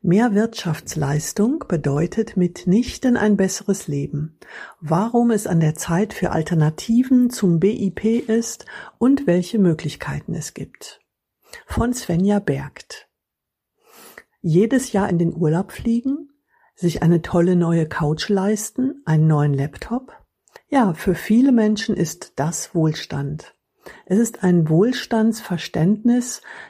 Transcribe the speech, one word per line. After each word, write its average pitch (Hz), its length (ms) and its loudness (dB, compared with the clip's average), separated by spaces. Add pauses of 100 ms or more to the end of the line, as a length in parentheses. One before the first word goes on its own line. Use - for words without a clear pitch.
Mehr 202 340 2
Wirtschaftsleistung 202 1300 -2
bedeutet 165 680 -2
mitnichten 196 800 0
ein 214 200 2
besseres 190 500 -2
Leben. 147 500 -6 (440)
Warum 226 500 0
es 208 160 0
an 165 140 2
der 156 160 2
Zeit 190 360 -2
für - 200 -4
Alternativen 226 1000 2
zum 170 300 2
B 190 100 4
I 196 220 -2
P 226 260 0
ist - 480 -2 (320)
und 269 300 2
welche 180 320 2
Möglichkeiten 156 760 -2
es - 200 -10
gibt. - 480 -16 (640)
Von 240 260 -2
Svenja 202 480 0
Bergt. - 680 -8 (1300)
Jedes 226 500 2
Jahr 202 180 0
in 175 100 0
den 170 180 0
Urlaub 170 340 -2
fliegen, 262 600 -4 (440)
sich 170 280 -2
eine 165 180 4
tolle 175 340 0
neue 170 320 2
Couch 156 440 -4
leisten, 214 720 -2
einen 156 240 4
neuen 147 240 2
Laptop? 143 640 -6 (540)
Ja, 220 260 2
für 175 200 -2
viele 247 380 2
Menschen 214 420 2
ist - 420 -6
das - 380 -4
Wohlstand. 151 800 -2 (520)
Es 190 120 2
ist - 240 -2
ein 175 260 4
Wohlstandsverständnis, 220 1700 0 (300)